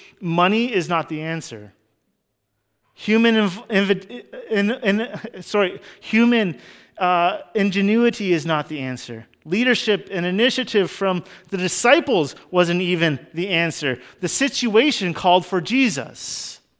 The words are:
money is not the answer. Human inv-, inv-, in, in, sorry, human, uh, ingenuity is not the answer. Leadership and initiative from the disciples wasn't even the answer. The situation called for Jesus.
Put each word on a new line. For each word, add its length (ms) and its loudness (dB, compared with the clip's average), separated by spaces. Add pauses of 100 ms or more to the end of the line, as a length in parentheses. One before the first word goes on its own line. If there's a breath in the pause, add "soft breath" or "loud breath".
(220 loud breath)
money 520 0
is 140 -2
not 220 -2
the 120 -6
answer. 520 -10 (1200)
Human 420 2
inv-, 320 0
inv-, 800 -2
in, 220 2
in, 720 -4
sorry, 360 0 (200 loud breath)
human, 600 2 (380 loud breath)
uh, 440 2 (120)
ingenuity 800 2
is 120 0
not 220 0
the 120 -10
answer. 480 -10 (180)
Leadership 680 0
and 140 -4
initiative 640 0
from 340 -2 (260 loud breath)
the 80 -4
disciples 760 2 (140 loud breath)
wasn't 320 2
even 440 0 (100)
the 140 -4
answer. 520 -2 (180 loud breath)
The 80 -4
situation 840 0
called 320 4
for 160 -2
Jesus. 1000 -4 (200)